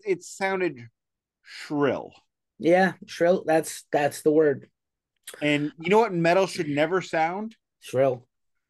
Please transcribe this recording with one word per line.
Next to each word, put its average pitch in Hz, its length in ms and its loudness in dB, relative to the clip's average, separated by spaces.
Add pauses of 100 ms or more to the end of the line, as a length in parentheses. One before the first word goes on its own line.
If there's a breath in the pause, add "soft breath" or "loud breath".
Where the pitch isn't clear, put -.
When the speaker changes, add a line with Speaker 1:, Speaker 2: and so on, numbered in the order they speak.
Speaker 1:
it 185 180 -4
sounded 185 600 -4 (600)
shrill. 117 680 -4 (460)
Speaker 2:
Yeah, 180 340 4 (140)
shrill. 170 400 0
That's, 160 440 -2
that's 143 300 -2
the 160 100 2
word. 147 380 2 (720)
Speaker 1:
And 147 380 0
you 165 100 -8
know 208 100 6
what 220 140 2
metal 175 340 2
should 170 220 -6
never 160 320 0
sound? 180 560 -4 (240)
Speaker 2:
Shrill. 131 460 -2 (440)